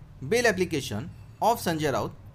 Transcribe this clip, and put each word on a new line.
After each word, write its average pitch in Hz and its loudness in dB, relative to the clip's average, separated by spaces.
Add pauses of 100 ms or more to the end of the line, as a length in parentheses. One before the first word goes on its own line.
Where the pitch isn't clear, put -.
(280)
bail 233 4
application 165 0 (320)
of 226 4
Sanjay 151 0
Raut 117 0 (240)